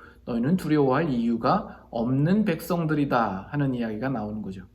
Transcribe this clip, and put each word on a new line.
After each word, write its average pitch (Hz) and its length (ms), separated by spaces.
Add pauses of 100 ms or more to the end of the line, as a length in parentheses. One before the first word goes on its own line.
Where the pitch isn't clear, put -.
(260)
너희는 123 320
두려워할 151 520
이유가 117 800
없는 139 540
백성들이다 147 1080
하는 143 240
이야기가 117 360
나오는 107 320
거죠. 95 220 (120)